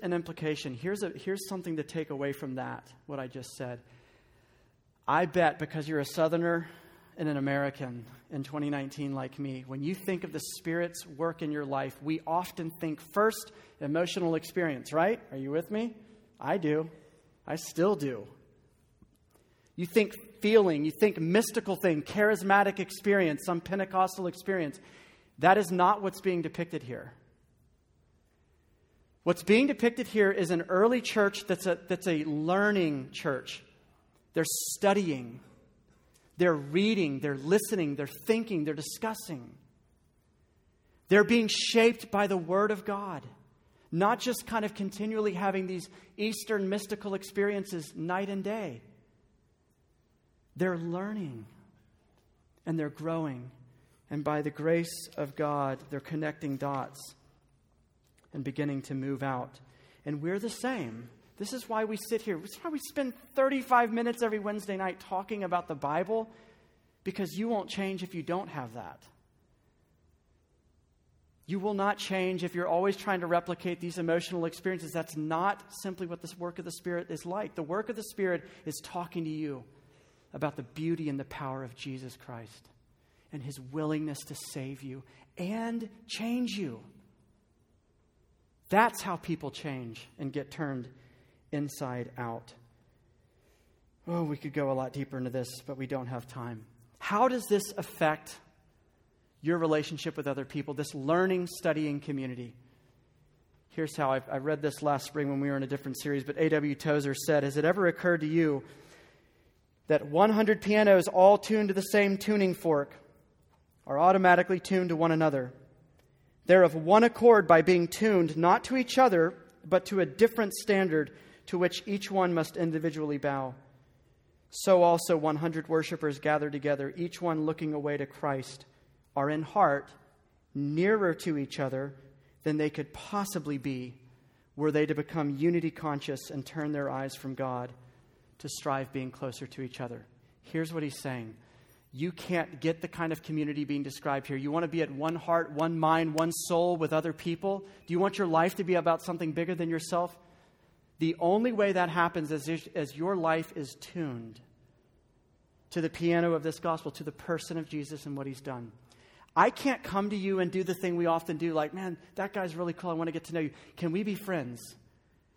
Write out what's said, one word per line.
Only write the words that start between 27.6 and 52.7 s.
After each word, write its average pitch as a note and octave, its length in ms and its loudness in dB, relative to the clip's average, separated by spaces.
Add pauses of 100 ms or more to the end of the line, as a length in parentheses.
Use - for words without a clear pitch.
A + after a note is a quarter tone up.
What's E3+ 200 2
being A3+ 240 6
depicted A#3+ 400 0
here G3+ 240 4
is F#3 200 0
an E3+ 180 0
early A3+ 320 4
church G3+ 460 2
that's F3+ 180 -2
a, E3+ 120 0 (100)
that's F#3 200 -2
a D#3 160 0
learning D#3+ 880 2
church. - 520 -4 (720)
They're E3 140 0
studying. D3+ 920 0 (1000)
They're F3 160 6
reading. D3 640 2
They're C#3+ 180 -2
listening. E3 580 0
They're C#3+ 120 -6
thinking. A3 580 -2
They're D#3 80 -2
discussing. D3+ 800 -8 (1500)
They're G#3 140 8
being A3 260 4
shaped - 640 4
by G3+ 160 2
the F#3+ 100 2
Word F#3 340 2
of G3 140 -4
God, G3 380 -6 (680)
not G3+ 280 4
just - 260 -2
kind A3 180 -2
of G#3 100 -4
continually G#3 600 -2
having F#3+ 320 0
these F3+ 240 -6 (280)
Eastern G#3 520 -2
mystical G3+ 440 -4
experiences G3 840 -4
night F3+ 340 -2
and G3 140 -4
day. G3 380 -6 (1800)
They're F3+ 200 0
learning, E3+ 680 -6 (1200)
and E3 140 -2